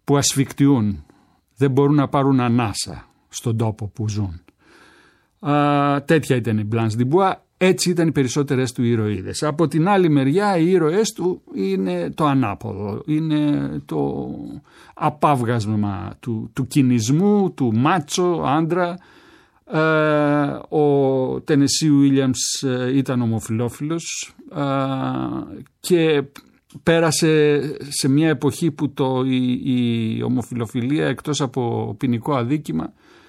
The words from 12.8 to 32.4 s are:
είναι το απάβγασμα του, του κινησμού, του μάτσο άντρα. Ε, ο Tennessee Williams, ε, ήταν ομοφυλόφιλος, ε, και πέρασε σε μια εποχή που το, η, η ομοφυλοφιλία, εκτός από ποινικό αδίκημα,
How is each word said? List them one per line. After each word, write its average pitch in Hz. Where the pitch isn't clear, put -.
είναι 151
το 143
απάβγασμα 110
του, 117
του 127
κινησμού, 151
του 120
μάτσο 170
άντρα. 170
Ε, 185
ο 135
Tennessee 143
Williams, 135
ε, 127
ήταν 131
ομοφυλόφιλος, 117
ε, 147
και 160
πέρασε 156
σε -
μια 147
εποχή 147
που 147
το, 131
η, 127
η 117
ομοφυλοφιλία, 123
εκτός 139
από 117
ποινικό 123
αδίκημα, 147